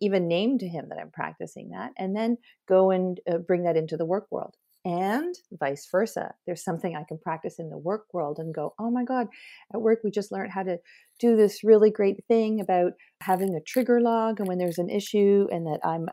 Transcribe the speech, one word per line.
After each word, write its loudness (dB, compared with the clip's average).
even 0
name 0
to -8
him -10
that -12
I'm -12
practicing -10
that, -12
and -6
then -2
go 6
and, 0
uh, -2
bring -2
that 2
into -4
the -2
work -4
world. -8
And -2
vice -6
versa. -2
There's -8
something -4
I -8
can -12
practice -8
in -10
the -12
work -6
world -4
and -8
go, -6
"Oh -6
my -2
God, -2
at -4
work 2
we -2
just -4
learned -8
how -6
to -4
do 4
this 4
really 8
great 0
thing 2
about 2
having 0
a -6
trigger 2
log, 2
and -2
when -2
there's -2
an 0
issue 4
and -4
that -4
I'm -2